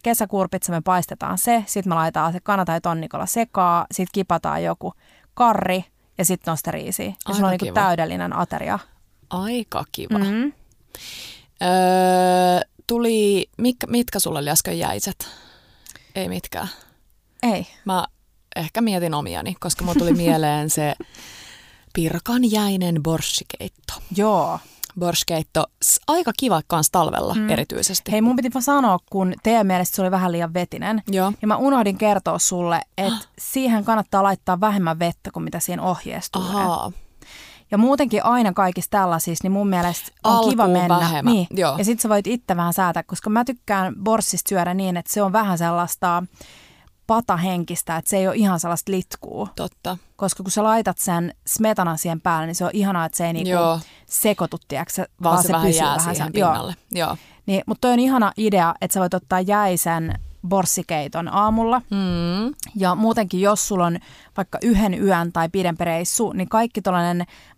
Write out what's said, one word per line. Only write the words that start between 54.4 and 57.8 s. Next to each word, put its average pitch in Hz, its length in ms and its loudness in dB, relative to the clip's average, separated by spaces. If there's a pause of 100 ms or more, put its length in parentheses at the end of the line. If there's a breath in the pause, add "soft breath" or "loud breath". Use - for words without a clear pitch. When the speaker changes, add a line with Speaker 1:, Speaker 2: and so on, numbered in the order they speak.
Speaker 1:
tiedätkö, - 260 -6
se, 190 120 -4 (160)
Speaker 2:
Vaan 170 100 4
Speaker 1:
vaan 180 100 4
Speaker 2:
se 180 40 2
Speaker 1:
se 190 60 2
Speaker 2:
vähän 165 140 2
Speaker 1:
pysyy 160 160 4
Speaker 2:
jää 143 140 2
Speaker 1:
vähän 170 180 0
Speaker 2:
siihen - 180 -4
Speaker 1:
sen, 208 80 0
joo. 175 100 4
Speaker 2:
pinnalle. 160 240 -4 (180)
Joo. 165 240 -2 (300 loud breath)
Speaker 1:
Niin, 196 200 0
mut 214 140 -4